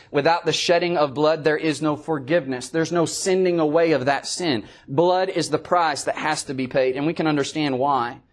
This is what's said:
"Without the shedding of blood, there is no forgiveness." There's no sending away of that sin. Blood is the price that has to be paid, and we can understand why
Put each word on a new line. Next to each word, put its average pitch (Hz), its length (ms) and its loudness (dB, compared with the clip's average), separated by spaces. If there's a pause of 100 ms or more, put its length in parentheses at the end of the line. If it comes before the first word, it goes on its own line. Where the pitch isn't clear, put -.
"Without 156 360 0
the 156 80 2
shedding 175 440 2
of 147 160 2
blood, 151 300 2
there 156 140 2
is 151 240 -2
no 151 140 0
forgiveness." 139 760 -2
There's 160 220 -2
no 170 140 2
sending 185 540 0
away 160 320 2
of 131 140 2
that 139 200 0
sin. 143 380 -2 (240)
Blood 180 420 2
is 156 200 -2
the 151 100 0
price 160 440 0
that 139 140 -4
has 156 280 -2
to 147 80 -8
be 131 140 -4
paid, 131 280 0
and 143 100 -2
we 165 80 0
can 165 140 -2
understand 147 500 0
why 123 440 -2 (120)